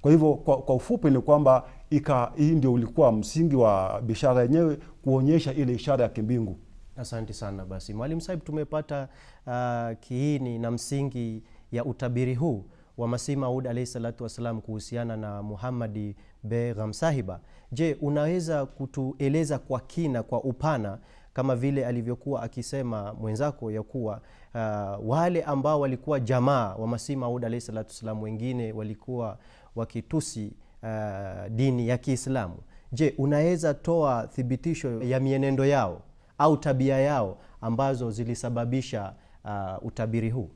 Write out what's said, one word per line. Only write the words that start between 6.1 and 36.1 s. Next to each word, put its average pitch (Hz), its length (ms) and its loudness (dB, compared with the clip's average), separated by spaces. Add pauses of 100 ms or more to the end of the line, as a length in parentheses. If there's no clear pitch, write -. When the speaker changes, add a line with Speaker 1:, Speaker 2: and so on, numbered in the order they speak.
Speaker 2:
Asante 113 360 -8
sana. 98 320 -8
Basi, 95 280 -10
Mwalimu 143 280 -4
Saib, 175 220 -8
tumepata, 147 640 -6 (400)
ah, 120 520 -4
kiini 127 600 -2
na 117 120 -2
msingi 120 720 -4 (280)
ya 120 140 -2
utabiri 123 500 -2
huu 120 300 -2 (320)
wa 120 100 -2
Masih 123 300 -2
Maud 127 300 -2
alayhi 120 200 -2
salatu 117 360 -8
wassalam 117 380 -6
kuhusiana 113 560 -6
na 104 260 -8
Muhammadi 107 720 -6 (280)
Begum 110 500 -2
Sahiba. 123 460 -2 (320)
Je, 151 300 0
unaweza 151 640 0
kutueleza 139 960 -2
kwa 131 200 -4
kina, 135 440 -2
kwa 117 200 -4
upana, 127 540 -2 (360)
kama 131 220 0
vile 135 300 0
alivyokuwa 120 580 -4
akisema 117 680 -6
mwenzako 113 580 -4
ya 107 120 -4
kuwa, 110 380 -6 (340)
ah, 104 480 -4
wale 160 400 2
ambao 147 360 2
walikuwa 139 400 0
jamaa 123 560 2
wa 110 120 -4
Masih 120 300 -4
Maud 123 280 -4
alayhi 117 200 -4
salatu 110 220 -8
wassalam, 110 340 -8
wengine 110 520 -6
walikuwa 110 640 -8 (380)
wakitusi, 113 760 -4 (320)
uh, 101 680 -6
dini 120 380 2
ya 120 100 2
Kiislamu. 120 580 -2 (360)
Je, 131 260 2
unaweza 151 560 2
toa 143 540 2
thibitisho 127 760 -2
ya 127 160 2
mienendo 135 460 2
yao 113 360 4 (360)